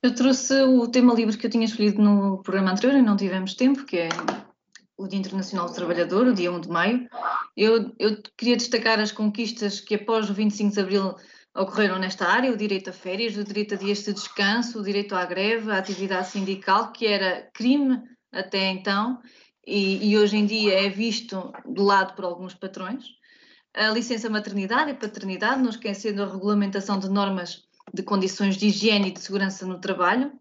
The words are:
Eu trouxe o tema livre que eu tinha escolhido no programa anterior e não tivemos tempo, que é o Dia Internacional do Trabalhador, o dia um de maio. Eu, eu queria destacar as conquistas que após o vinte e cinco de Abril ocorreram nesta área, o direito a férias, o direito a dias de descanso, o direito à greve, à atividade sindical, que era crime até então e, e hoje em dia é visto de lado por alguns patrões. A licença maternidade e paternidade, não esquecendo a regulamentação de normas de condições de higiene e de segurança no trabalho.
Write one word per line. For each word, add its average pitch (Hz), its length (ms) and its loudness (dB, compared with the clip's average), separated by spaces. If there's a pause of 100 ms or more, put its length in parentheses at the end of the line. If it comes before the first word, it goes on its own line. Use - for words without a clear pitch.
Eu 247 120 2
trouxe 269 500 2
o 254 220 6
tema 247 280 6
livre 220 200 2
que - 120 -6
eu 214 40 0
tinha 226 140 2
escolhido 208 380 2
no 196 400 4
programa 190 300 0
anterior 240 220 4
e 277 60 8
não 208 160 6
tivemos 190 380 -2
tempo, 262 320 2
que 190 100 -4
é 170 120 0 (920)
o 190 100 -10
Dia 196 100 -4
Internacional 185 480 -4
do - 60 -8
Trabalhador, 175 540 0
o 247 80 4
dia 175 180 0
um 175 80 -6
de - 80 -10
maio. 190 400 0 (480)
Eu, 220 420 4
eu 208 200 0 (180)
queria 240 180 2
destacar 220 460 0
as 208 100 0
conquistas 214 680 -4
que - 140 -4
após 214 340 -2
o 202 60 -2
vinte 208 160 2
e - 80 -6
cinco 208 160 0
de 208 60 0
Abril 190 340 0 (420)
ocorreram 190 420 0
nesta 185 280 -4
área, 247 260 2
o 214 40 0
direito 196 340 -4
a - 20 -14
férias, 202 460 -6
o 208 60 -4
direito 202 320 -4
a - 20 -8
dias 202 260 -4
de 208 80 -4
descanso, 214 680 -2
o 202 60 -8
direito 202 300 -2
à 180 100 -2
greve, 208 480 -2
à 190 60 0
atividade 190 500 -4
sindical, 196 640 -2
que 226 140 -4
era 190 480 -2
crime 262 480 2 (280)
até 190 380 -4
então 202 520 -2 (460)
e, 196 440 0
e 214 80 6
hoje 208 180 4
em 208 80 4
dia 202 400 2
é 202 60 0
visto 196 600 -6 (160)
de - 140 -6
lado 196 340 4
por 190 120 -8
alguns 175 260 -8
patrões. 190 520 -12 (680)
A 214 160 0
licença 233 400 -2
maternidade 214 640 -2
e 262 40 -6
paternidade, 208 680 -4
não 233 80 2
esquecendo 202 520 -6
a 196 80 -4
regulamentação 196 680 -2
de 190 100 -6
normas 196 560 -2 (280)
de 196 100 -6
condições 190 540 0
de 208 100 0
higiene 202 420 2
e 185 40 -6
de - 80 -14
segurança 190 460 -4
no 180 120 -8
trabalho. 190 640 0